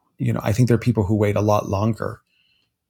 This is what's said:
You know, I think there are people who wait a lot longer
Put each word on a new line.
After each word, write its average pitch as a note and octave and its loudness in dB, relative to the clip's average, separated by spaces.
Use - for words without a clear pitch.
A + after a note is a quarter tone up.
You B2 -2
know, A2+ -4
I A#2 0
think B2 4
there A#2+ 4
are A2 2
people A2 0
who G#2 0
wait G#2 2
a G#2 0
lot G#2 2
longer G#2+ -4